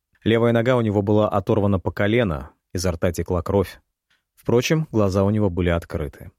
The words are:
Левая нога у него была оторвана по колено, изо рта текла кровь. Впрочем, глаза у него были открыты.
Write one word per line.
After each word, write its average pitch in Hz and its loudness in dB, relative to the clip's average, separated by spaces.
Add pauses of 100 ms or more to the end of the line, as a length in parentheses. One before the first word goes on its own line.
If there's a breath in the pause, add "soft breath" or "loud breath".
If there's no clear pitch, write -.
(240)
Левая 117 2
нога 117 2
у 120 2
него 104 0
была 107 2
оторвана 101 0
по 95 -6
колено, 104 -2 (220)
изо 90 -4
рта 87 -2
текла 87 -4
кровь. 98 -2 (540)
Впрочем, 139 0
глаза 98 2
у 101 0
него 104 0
были 87 -2
открыты. 82 -6